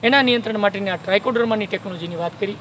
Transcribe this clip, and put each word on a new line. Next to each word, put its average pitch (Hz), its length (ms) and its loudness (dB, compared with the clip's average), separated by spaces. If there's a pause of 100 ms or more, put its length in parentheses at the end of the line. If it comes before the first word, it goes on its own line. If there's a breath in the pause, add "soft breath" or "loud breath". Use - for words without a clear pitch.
એના 262 240 6
નિયંત્રણ 226 360 0
માટેની 196 320 0
આ 170 80 -10
ટ્રાઇકોડર્માની 220 680 0
ટેકનોલોજીની 170 520 -6
વાત 170 160 -4
કરી. 202 220 -4